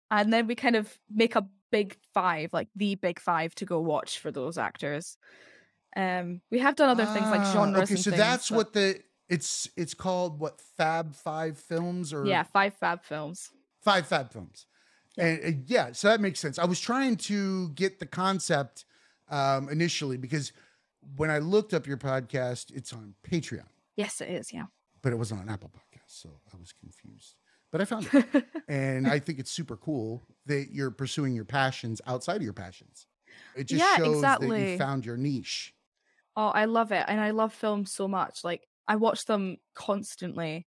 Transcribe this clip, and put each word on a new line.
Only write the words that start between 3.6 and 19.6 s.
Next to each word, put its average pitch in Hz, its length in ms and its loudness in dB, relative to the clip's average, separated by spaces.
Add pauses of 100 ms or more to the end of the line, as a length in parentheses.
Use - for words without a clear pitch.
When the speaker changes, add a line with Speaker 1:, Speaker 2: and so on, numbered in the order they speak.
Speaker 1:
go 175 160 0
watch 160 380 -2
for 156 120 -8
those 143 280 -6
actors. 143 600 -6 (760)
Um, 180 440 -2 (100)
we 240 80 2
have 277 180 2
done 285 140 6
other 226 160 4
things 214 240 0
like 208 100 4
Speaker 2:
Ah, 196 120 4
Speaker 1:
genres 190 320 4
Speaker 2:
okay, 202 100 2
Speaker 1:
and 185 100 0
Speaker 2:
so 202 60 2
Speaker 1:
things, 185 100 4
Speaker 2:
that's 247 300 2
Speaker 1:
but 220 60 2
Speaker 2:
what 220 160 2
the, 196 280 2 (280)
it's, - 480 -2
it's 170 180 -4
called 180 440 -2
what, 151 220 -6
Fab 160 540 -2
Five 160 440 -6
films 170 540 -4
or 156 140 -2
Speaker 1:
Yeah, 180 180 4
five 202 300 2
Fab 175 280 -2
films. 151 480 -10 (320)
Speaker 2:
Five 190 240 4
Fab 139 260 0
films. - 340 -16 (500)
Speaker 1:
Yeah. 180 100 0
Speaker 2:
And, 160 180 0
uh, 160 220 0
yeah, 156 260 2
so 202 160 2
that 220 120 6
makes 196 180 0
sense. 147 200 -4
I 175 80 2
was 175 140 0
trying 254 360 2
to 190 540 -2
get 185 280 -2
the 156 80 -10
concept, 175 800 -2 (460)
um, 139 400 2